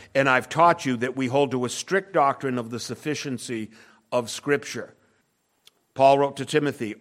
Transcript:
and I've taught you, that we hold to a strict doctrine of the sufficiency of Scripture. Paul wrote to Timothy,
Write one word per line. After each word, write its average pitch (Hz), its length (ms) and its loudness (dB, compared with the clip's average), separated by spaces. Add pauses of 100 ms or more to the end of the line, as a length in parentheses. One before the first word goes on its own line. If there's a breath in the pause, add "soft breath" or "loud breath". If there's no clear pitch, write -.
(140 loud breath)
and 139 160 2
I've 127 200 2
taught 165 360 4
you, 127 120 0
that 123 180 -4
we 131 100 -4
hold 135 240 2
to 127 160 -2
a 117 40 -2
strict - 440 -4
doctrine 139 460 0
of 113 100 -8
the 117 100 -8
sufficiency 123 920 -8 (400 soft breath)
of 120 180 -2
Scripture. - 640 -4 (1000)
Paul 139 240 6
wrote 139 180 0
to 135 80 -6
Timothy, 135 560 -2